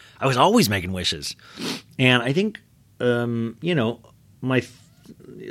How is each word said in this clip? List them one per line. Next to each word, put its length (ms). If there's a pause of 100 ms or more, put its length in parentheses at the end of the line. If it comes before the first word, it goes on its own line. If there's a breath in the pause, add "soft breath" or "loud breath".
(180 soft breath)
I 80
was 120
always 320
making 220
wishes. 440 (600 loud breath)
And 240
I 100
think, 280 (380)
um, 600
you 140
know, 260 (400)
my, 220 (880)